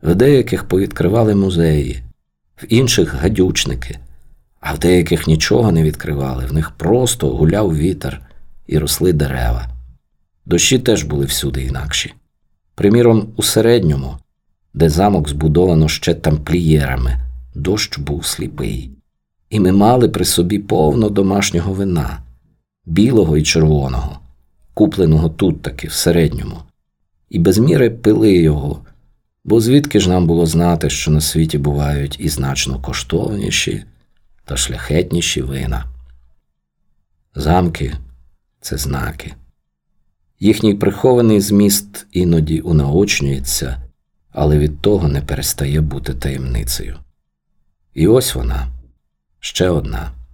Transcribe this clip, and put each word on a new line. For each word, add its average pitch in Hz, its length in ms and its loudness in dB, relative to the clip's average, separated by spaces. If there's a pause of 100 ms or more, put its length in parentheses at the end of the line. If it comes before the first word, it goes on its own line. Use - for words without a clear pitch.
В 80 120 2
деяких 123 500 2
повідкривали 101 680 0
музеї, 82 680 0 (600)
в - 60 -16
інших — 110 540 2
гадючники, 90 760 -2 (640)
а 73 140 -8
в 78 40 -8
деяких 87 480 2
нічого 82 460 2
не 80 100 2
відкривали, 69 640 -4
в 65 60 -6
них 78 180 -2
просто 110 680 0
гуляв 101 400 2
вітер 80 440 -4 (460)
і 76 120 0
росли 87 340 0
дерева. 64 560 -2 (760)
Дощі - 320 2
теж 113 240 0
були 73 220 -2
всюди 67 380 -4
інакші. 65 520 -6 (600)
Приміром, 113 600 4
у 104 60 -4
Середньому, 80 760 2 (560)
де 78 160 4
замок 87 380 2
збудовано 78 600 2
ще - 260 -2
тамплієрами, 76 1040 0 (340)
дощ 92 440 -4
був 73 280 -6
сліпий. - 640 -8 (600)
І 107 100 0
ми 92 120 4
мали 110 360 6
при 90 160 -2
собі 90 340 0
повно 104 520 2
домашнього 98 600 0
вина, 92 500 -4 (640)
білого 92 500 2
і 78 60 2
червоного, 69 760 0 (560)
купленого 80 540 2
тут 82 340 -2
таки, 69 260 -10
в - 40 -10
Середньому. 78 720 0 (680)
І 101 80 -4
без 95 200 4
міри 131 320 2
пили 110 420 2
його, 76 520 0 (600)
бо 113 160 2
звідки 127 400 2
ж 92 80 2
нам 90 180 2
було 82 200 2
знати, 82 440 2
що - 200 -4
на 76 100 4
світі 78 380 -2
бувають 71 640 -2
і - 80 -4
значно 67 520 -4
коштовніші - 1040 -4 (640)
та 69 80 -6
шляхетніші 80 840 -2
вина? 65 420 -6 (1500)
Замки — 76 600 -2 (680)
це - 160 -10
знаки. - 580 -8 (1080)
Їхній 107 340 2
прихований 107 640 4
зміст 101 720 0
іноді 80 480 2
унаочнюється, 69 1200 0 (480)
але 76 280 2
від 73 220 -2
того 95 280 2
не 71 140 -2
перестає 71 580 -2
бути 69 340 -4
таємницею. 64 840 -6 (960)
І 76 120 0
ось 123 280 2
вона, - 340 -6 (720)
ще - 280 -2
одна. 53 440 -4 (220)